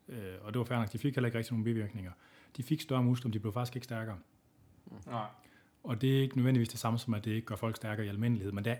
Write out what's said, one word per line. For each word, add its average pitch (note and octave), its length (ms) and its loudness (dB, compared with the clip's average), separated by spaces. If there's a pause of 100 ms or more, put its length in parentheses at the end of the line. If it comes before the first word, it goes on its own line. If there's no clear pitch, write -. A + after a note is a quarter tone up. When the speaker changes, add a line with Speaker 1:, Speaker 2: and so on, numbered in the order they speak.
Speaker 1:
Øh, B2+ 80 -10 (240)
og G#2+ 120 -6
det B2 60 2
var A#2 60 0
fair B2 140 0
nok, G#2+ 140 0
de A2+ 40 -2
fik C#3+ 180 0
heller B2+ 120 4
ikke A2+ 100 0
rigtig A2+ 160 -2
nogen A2+ 100 2
bivirkninger. G#2+ 480 -2 (460)
De B2 60 -4
fik D3+ 180 0
større B2+ 220 2
muskler, B2 240 4
men A2 60 0
de A2 60 0
blev G#2 140 -2
faktisk A#2+ 220 -2
ikke A#2+ 80 -8
stærkere. A2 340 -6 (880)
Speaker 2:
Nej. A2+ 180 -4 (580)
Speaker 1:
Og B2 180 -2
det C3+ 160 4
er C3+ 40 4
ikke C3+ 140 0
nødvendigvis B2 340 4
det - 100 -8
samme A#2 200 2
som, A2+ 140 0
at G#2 120 -4
det A2 60 0
ikke A2 160 0
gør G#2+ 80 -6
folk A2+ 200 -2
stærkere G#2+ 300 -4
i G2+ 40 -2
almindelighed, G#2 420 2
men G2+ 140 -2
der A#2 140 2